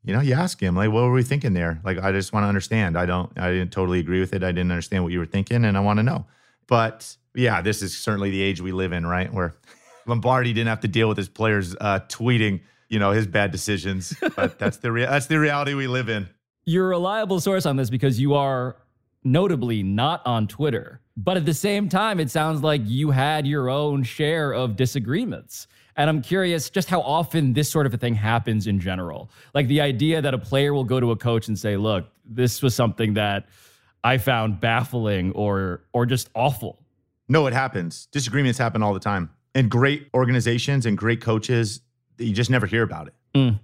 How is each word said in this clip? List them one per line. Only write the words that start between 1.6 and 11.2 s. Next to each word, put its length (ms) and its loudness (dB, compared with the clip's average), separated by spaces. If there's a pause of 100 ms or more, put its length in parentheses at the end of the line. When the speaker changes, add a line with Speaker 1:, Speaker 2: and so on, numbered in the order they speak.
Speaker 1:
Like, 140 -4
I 140 0
just 200 -2
wanna 160 0
understand. 480 0
I 120 0
don't, 320 -2
I 100 -2
didn't 220 -2
totally 280 0
agree 200 -2
with 140 -2
it. 100 -2
I 80 -2
didn't 200 0
understand 320 -2
what 80 -4
you 60 -2
were 80 -2
thinking, 400 0
and 100 2
I 40 2
wanna 240 2
know." 240 -2 (400)
But, 500 0 (160)
yeah, 280 0
this 200 -2
is 160 -8
certainly 320 -2
the 140 -2
age 180 -2
we 100 -6
live 220 -2
in, 140 -4
right, 260 -2
where 220 -2 (260)
<laughs> 240 -20
Lombardi 480 2
didn't 160 0
have 120 -2
to 60 -2
deal 200 2
with 100 0
his 120 -6